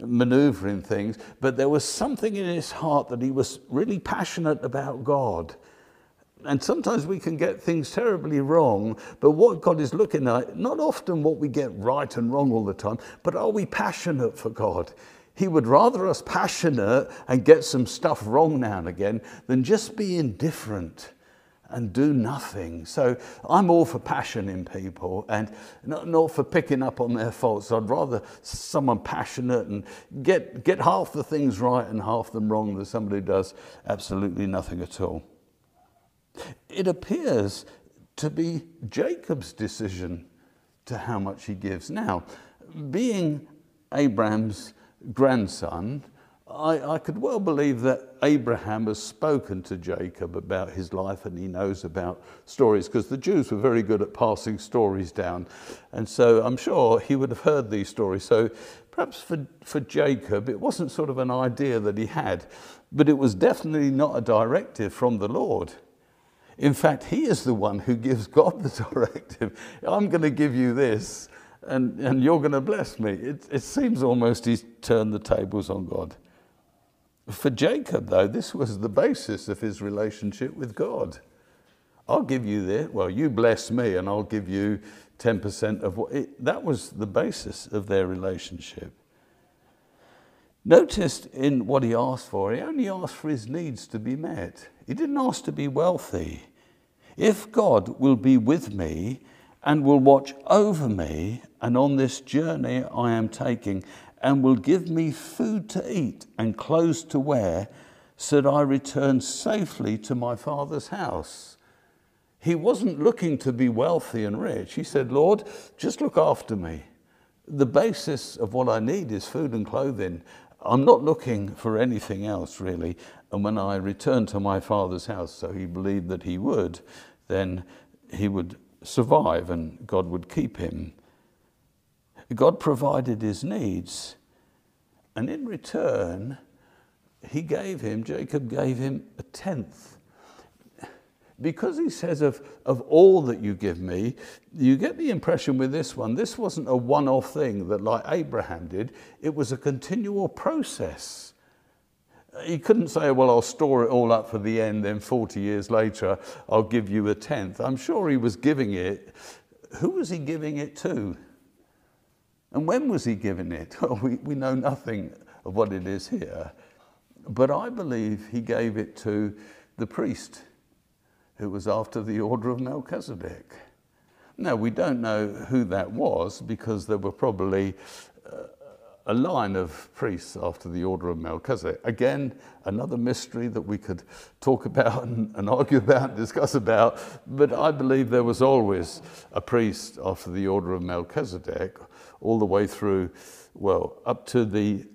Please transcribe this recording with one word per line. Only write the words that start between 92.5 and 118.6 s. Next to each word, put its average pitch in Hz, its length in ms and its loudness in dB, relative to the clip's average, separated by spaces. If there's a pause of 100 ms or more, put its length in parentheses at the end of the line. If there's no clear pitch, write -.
he 135 80 -4
only 302 260 -2
asked 190 280 -8
for - 160 -6
his 113 180 -4
needs 147 380 -8
to 117 120 -8
be 113 160 -6
met. 101 540 -10 (180)
He - 60 -6
didn't 285 240 -2
ask 262 280 -2
to - 80 -4
be 143 140 -4
wealthy. 131 760 -2 (760)
"If - 360 0
God 123 480 4
will 135 160 6
be 127 220 6
with 117 340 2
me 92 480 -4 (420)
and 147 220 2
will 143 160 8
watch 135 340 8 (120)
over 185 420 6
me 87 540 -4 (180)
and 117 160 0
on 139 200 4
this 135 240 0
journey 131 640 -2
I 120 280 -2
am 113 160 0
taking, 113 560 -4 (380)
and 135 200 4
will 131 140 6
give 170 320 2
me 165 220 0
food 214 600 -4
to 240 220 -6
eat 156 340 -4 (120)
and 110 180 -2
clothes 165 480 2
to - 140 -2
wear, 107 500 0 (480)
so - 240 4
that 135 80 4
I 143 120 6
return 135 600 2
safely 151 800 -2
to 117 160 -6
my 120 220 -2
father's 143 520 -6
house." - 680 -8 (840)
He 170 160 0
wasn't 180 480 0
looking 151 360 2
to 131 140 -2
be 123 160 2
wealthy 120 560 0
and 104 160 -4
rich. 123 340 -6
He 156 100 -6
said, 131 260 -2
"Lord, 160 340 4 (320)
just - 240 -6
look - 160 -2
after 120 400 2
me. 82 280 -8 (640)
The 139 200 2
basis 160 720 0
of 107 180 -4
what 127 140 2